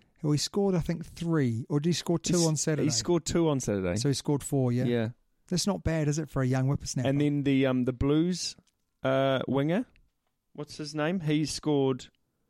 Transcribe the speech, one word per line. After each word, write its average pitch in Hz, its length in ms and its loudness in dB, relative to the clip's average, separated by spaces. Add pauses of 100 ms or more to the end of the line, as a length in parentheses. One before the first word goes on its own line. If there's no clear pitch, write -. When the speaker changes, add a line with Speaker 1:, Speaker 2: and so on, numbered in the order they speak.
(220)
Speaker 1:
Well, 151 100 2
he 147 60 4
scored, 196 360 0
I 175 60 0
think, 170 260 -4
three, 139 640 -2
or 147 120 0
did 156 100 0
he - 40 4
score 170 240 -2
two 165 200 0
Speaker 2:
He's, 170 80 4
Speaker 1:
on 156 100 2
Saturday? 147 280 0
Speaker 2:
he 151 60 2
scored 170 340 0
two 170 240 2
on 143 120 2
Saturday. 92 360 0
Speaker 1:
So 123 120 0
he 135 60 2
scored 143 280 -2
four, 131 300 0
yeah. 123 120 0
Speaker 2:
Yeah. 120 240 0 (400)
Speaker 1:
That's 175 200 -2
not 185 160 -2
bad, 160 240 0
is 147 100 0
it, 156 100 -6
for 139 140 -2
a 127 40 2
young 131 200 0
whippersnapper? 143 420 -2
Speaker 2:
And 139 120 2
then 147 240 0
the, 135 220 4
um, 127 180 2
the 127 80 0
Blues, 156 640 0 (500)
uh, 135 420 2
winger, 151 400 0 (680)
what's - 220 -12
his 151 180 -10
name? 156 260 -2
He 151 260 2
scored. 135 600 0 (440)